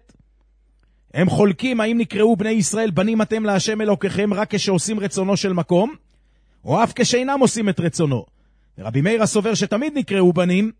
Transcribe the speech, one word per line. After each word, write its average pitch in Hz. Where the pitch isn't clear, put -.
הם 170
חולקים 208
האם 226
נקראו 220
בני 208
ישראל 220
בנים 214
אתם 220
להשם 214
אלוקיכם 202
רק 208
כשעושים 202
רצונו 190
של 190
מקום, 180
או 175
אף 226
כשאינם 254
עושים 220
את 185
רצונו. 147
ורבי 110
מאיר 220
הסובר 214
שתמיד 220
נקראו 190
בנים, 180